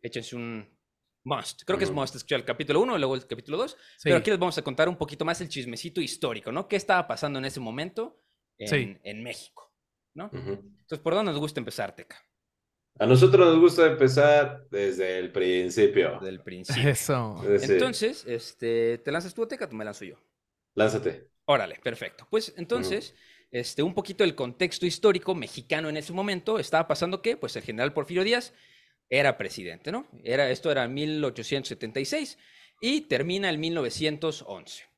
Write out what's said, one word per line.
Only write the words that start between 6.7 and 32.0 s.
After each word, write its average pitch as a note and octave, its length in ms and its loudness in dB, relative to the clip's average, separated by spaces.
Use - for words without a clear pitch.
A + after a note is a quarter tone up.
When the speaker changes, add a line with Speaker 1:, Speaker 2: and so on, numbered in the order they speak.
Speaker 1:
estaba F#3+ 300 2
pasando C#3 320 -4
en C3 80 -6
ese C3+ 140 -8
momento D3 640 -10
en, G#2+ 100 -10
Speaker 3:
Sí. A#2 360 -2
Speaker 1:
en G#2+ 180 -12
México, - 480 -16
¿no? E3+ 180 -12
Speaker 2:
Ujú. - 200 -8
Speaker 1:
Entonces, - 480 -12
¿por E3 140 0
dónde G3+ 180 2
nos D3 80 -2
gusta D3+ 200 -4
empezar, A2 340 -8
Teca? - 220 -20
Speaker 2:
A G#2+ 80 2
nosotros F3+ 400 10
nos D#3+ 140 8
gusta E3+ 260 8
empezar C#3+ 840 6
desde F#2 480 0
el F2+ 140 -4
principio. F2+ 840 4
Speaker 1:
Desde F#2 160 -10
el F#2 120 -14
principio. A#2 480 -2
Speaker 3:
Eso. A#2+ 580 -2
Speaker 2:
Eh, G3+ 100 6
sí. - 140 2
Speaker 1:
Entonces, B3 540 0
este, A#2 720 -2
¿te C#3 140 -6
lanzas F3 220 -6
tú, A3+ 120 -4
Teca, A3+ 240 -8
o A#2 40 -16
me A2 100 -10
lanzo G#2 220 -12
yo? D2 100 -18
Speaker 2:
Lánzate. G2+ 540 0
Speaker 1:
Órale, A2+ 360 0
perfecto. - 480 -8
Pues, A3 260 -2
entonces, G3 540 -4
Speaker 2:
Ujú. - 80 -20
Speaker 1:
este, B2 300 -4
un F3+ 120 -2
poquito G3 300 0
el E3+ 100 2
contexto C#3 520 -4
histórico F#3 480 2
mexicano D3+ 540 -6
en D3+ 80 -4
ese D3+ 160 -10
momento. G3 460 -2
¿Estaba E3 300 2
pasando F3+ 340 -2
qué? A#3 140 -2
Pues - 200 -8
el G#2+ 60 -8
general A#2+ 320 -2
Porfirio F3 300 -2
Díaz A#3+ 280 0
era C3+ 260 4
presidente, F#2 560 -10
¿no? B3+ 140 -8
Era, C3 260 2
esto C3 200 -2
era C3 180 0
mil D3+ 360 -4
ochocientos B2+ 440 -4
setenta A2+ 320 -8